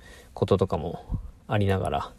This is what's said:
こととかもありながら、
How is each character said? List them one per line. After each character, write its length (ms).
こ 120
と 120
と 100
か 100
も 420
あ 100
り 100
な 120
が 100
ら、 300